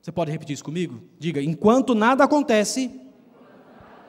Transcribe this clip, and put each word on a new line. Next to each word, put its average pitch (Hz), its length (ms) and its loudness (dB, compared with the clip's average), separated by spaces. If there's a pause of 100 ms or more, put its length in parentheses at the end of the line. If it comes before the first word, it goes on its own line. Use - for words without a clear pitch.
Você 165 100 -14
pode 165 180 -4
repetir 151 260 -8
isso - 80 -16
comigo? 147 380 -8 (160)
Diga, 147 240 -4
"Enquanto 226 540 2
nada 254 300 4
acontece, 262 680 0 (1160)